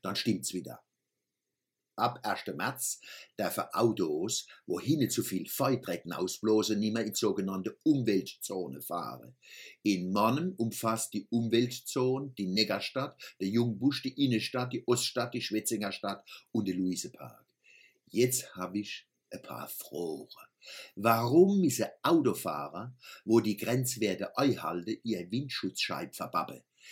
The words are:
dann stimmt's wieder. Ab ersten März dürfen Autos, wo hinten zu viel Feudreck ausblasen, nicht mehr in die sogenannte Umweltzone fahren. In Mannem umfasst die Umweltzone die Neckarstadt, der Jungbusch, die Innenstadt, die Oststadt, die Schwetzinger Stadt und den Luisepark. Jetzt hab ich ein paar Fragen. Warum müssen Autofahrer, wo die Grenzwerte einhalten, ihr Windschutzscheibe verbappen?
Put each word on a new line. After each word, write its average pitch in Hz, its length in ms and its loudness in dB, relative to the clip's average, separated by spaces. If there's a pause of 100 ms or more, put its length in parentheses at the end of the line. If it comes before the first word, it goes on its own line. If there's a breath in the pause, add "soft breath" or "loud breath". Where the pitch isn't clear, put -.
dann 98 120 -6
stimmt's - 380 0
wieder. 90 320 -8 (1120)
Ab 123 260 0
ersten - 340 -4
März - 440 -4 (360 loud breath)
dürfen 98 360 0
Autos, 98 720 0 (200 loud breath)
wo 90 120 -2
hinten 135 320 2
zu - 140 0
viel 90 240 -4
Feudreck 123 600 -2
ausblasen, 104 680 2
nicht 107 140 0
mehr 113 100 0
in 107 80 -4
die - 80 -4
sogenannte 95 640 0
Umweltzone 98 960 0
fahren. 64 560 -8 (460 loud breath)
In 92 300 2
Mannem 127 460 2
umfasst 113 540 -2
die 104 160 -6
Umweltzone 123 1120 0
die 101 80 -2
Neckarstadt, 104 760 -2 (200 loud breath)
der - 80 0
Jungbusch, 120 540 2
die 135 220 -2
Innenstadt, 123 480 0
die 120 140 -6
Oststadt, 123 480 0
die 120 80 -6
Schwetzinger 104 480 -2
Stadt 98 340 -6 (280 loud breath)
und 104 160 0
den 90 100 0
Luisepark. - 680 -4 (600 soft breath)
Jetzt 123 480 0
hab 90 220 -4
ich - 320 -8 (220)
ein - 120 -14
paar - 240 -10
Fragen. - 640 -8 (640 loud breath)
Warum 120 640 6
müssen 143 260 2 (160)
Autofahrer, 107 920 0 (280 loud breath)
wo 113 160 6
die 107 160 2
Grenzwerte 110 800 0
einhalten, 87 640 0
ihr 90 300 -4
Windschutzscheibe 107 840 -4
verbappen? 73 480 -4 (300 loud breath)